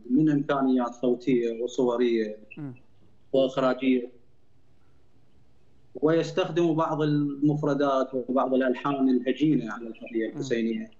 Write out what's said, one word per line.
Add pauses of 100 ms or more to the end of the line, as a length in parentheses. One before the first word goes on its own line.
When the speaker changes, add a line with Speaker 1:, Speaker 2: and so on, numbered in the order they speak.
(100)
Speaker 1:
من
إمكانيات
صوتية
وصورية (220)
Speaker 2:
مم. (580)
Speaker 1:
وإخراجية، (1800)
ويستخدم
بعض
المفردات
وبعض
الألحان
الهجينة
على
القضية
Speaker 2:
مم.
Speaker 1:
الحسينية.